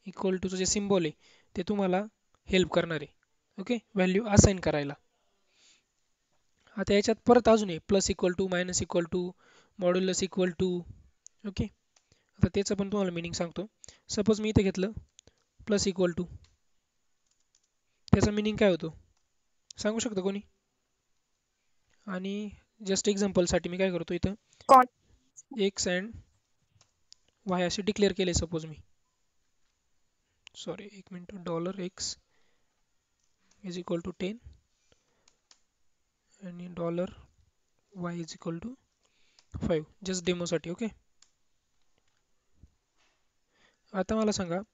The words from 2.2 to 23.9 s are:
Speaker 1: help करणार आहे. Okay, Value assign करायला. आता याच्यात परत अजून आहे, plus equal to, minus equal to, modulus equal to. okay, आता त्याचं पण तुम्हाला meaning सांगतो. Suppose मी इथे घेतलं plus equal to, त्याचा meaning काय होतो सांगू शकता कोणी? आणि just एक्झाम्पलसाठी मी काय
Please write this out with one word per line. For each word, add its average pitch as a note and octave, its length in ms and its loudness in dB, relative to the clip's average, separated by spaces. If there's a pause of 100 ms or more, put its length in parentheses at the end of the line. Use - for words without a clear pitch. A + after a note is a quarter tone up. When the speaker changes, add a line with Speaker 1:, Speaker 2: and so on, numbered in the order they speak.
Speaker 1:
help F#3 220 4
करणार E3 340 -2
आहे. - 120 -18 (460)
Okay, A3+ 180 -4 (160)
Value F#3 320 2
assign G3+ 340 6
करायला. D3 340 -2 (1800)
आता G3+ 180 2
याच्यात G#3+ 220 4 (100)
परत A#3+ 220 8
अजून G#3+ 220 6
आहे, D#3+ 80 -4
plus G3 320 2
equal F#3 300 2
to, F#3+ 140 2
minus F3+ 280 -2
equal F3 340 0
to, F3+ 60 0 (560)
modulus F3+ 440 2
equal F#3 300 0 (100)
to. F#3 80 2 (800)
okay, - 160 -4 (720)
आता F#3+ 180 4
त्याचं G3+ 200 0
पण G3 140 -4
तुम्हाला G3 240 -2
meaning E3+ 200 -6
सांगतो. F3 340 -6 (420)
Suppose G#3 320 2
मी G#3+ 80 0
इथे G#3 140 6
घेतलं F#3+ 280 0 (680)
plus G3+ 260 0
equal F3 340 2
to, F3+ 40 -2 (1900)
त्याचा G3+ 180 6
meaning G#3 260 -2
काय G#3 140 6
होतो E3 260 -2 (840)
सांगू G#3+ 200 -2
शकता G#3+ 220 -2
कोणी? G3 200 -2 (1700)
आणि G3 440 -6 (340)
just G3 240 0
एक्झाम्पलसाठी F#3 600 2
मी F3 100 -8
काय F#3+ 120 2